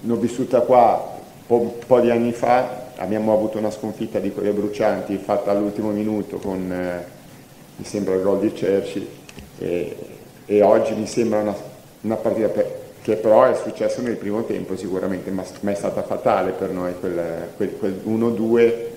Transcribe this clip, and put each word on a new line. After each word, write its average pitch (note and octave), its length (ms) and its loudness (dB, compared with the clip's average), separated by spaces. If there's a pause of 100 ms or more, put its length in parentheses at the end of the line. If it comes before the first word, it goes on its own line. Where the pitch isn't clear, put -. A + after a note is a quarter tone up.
L'ho A#2 120 0
vissuta A#2+ 460 0
qua A#2 580 4 (260)
po-, A#2 160 4
un - 120 -2 (120)
po' B2+ 140 6
di A#2 100 4
anni A#2 240 2
fa, - 640 0
abbiamo G#2+ 380 0
avuto G#2+ 260 2
una G#2+ 140 -2
sconfitta A2 480 -4
di G2 100 -2
quelle G2+ 220 -2
brucianti G2 640 -2
fatta G2+ 340 -2
all'ultimo G#2 400 0
minuto G#2 460 -2
con, F#2 340 -6
eh, F2+ 340 -4 (720)
mi - 100 -14
sembra, F#2+ 300 -2
il F#2 80 2
gol G2 160 2
di A2 160 0
Cerci, A#2+ 500 0 (540)
e, F2 380 -4 (500)
e G#2 160 6
oggi A2 320 4
mi G#2 140 -4
sembra G#2+ 320 0
una, G#2 160 -2 (460)
una A2 120 0
partita A2 320 0
per, G#2 320 -2 (240)
che G#2+ 140 2
però A2 260 6
è B2 140 6
successa G#2+ 440 -4
nel A#2+ 140 -2
primo G#2 300 -4
tempo F#2+ 320 -4
sicuramente, F#2+ 560 -4
ma, F#2 100 -4 (200)
ma G2+ 100 0
è - 20 0
stata G2+ 280 -4
fatale F#2+ 500 0
per F#2+ 180 -4
noi F2+ 300 -4
quel, F2+ 180 -4 (380)
quel, F#2+ 200 -4
quel G2 280 -4
uno A2+ 260 0
due A#2 680 2